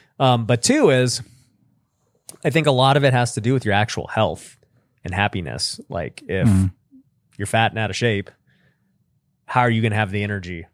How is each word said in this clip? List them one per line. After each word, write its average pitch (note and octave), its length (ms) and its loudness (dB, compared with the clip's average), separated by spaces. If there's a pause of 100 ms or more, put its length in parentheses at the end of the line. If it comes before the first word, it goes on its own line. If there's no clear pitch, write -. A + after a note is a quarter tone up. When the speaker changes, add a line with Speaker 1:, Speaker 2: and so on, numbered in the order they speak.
(200)
Speaker 1:
Um, B2 260 2
but A#2 160 0
two C4 300 4
is, B2+ 300 0 (1200)
I D#3+ 60 0
think D#3+ 160 2
a D3 40 6
lot C3+ 240 4
of C#3+ 80 2
it C3+ 100 4
has B2 200 0
to A2 80 -6
do A#2+ 120 0
with B2+ 120 -2
your G#2 80 0
actual - 340 -2
health - 500 -4 (460)
and F2 100 -8
happiness. F2+ 640 -4 (100)
Like, - 380 -8
if F#2+ 200 0
Speaker 2:
Mm-hmm. F#2+ 180 4 (720)
Speaker 1:
you're G2+ 100 -8
fat A2+ 240 0
and A2+ 80 -6
out G#2+ 100 -2
of F#2 60 -8
shape, G#2+ 340 -2 (1160)
how B2+ 160 0
are B2 80 4
you A2+ 120 0
gonna G#2+ 140 0
have G#2+ 160 0
the G#2 120 -4
energy F2+ 500 -8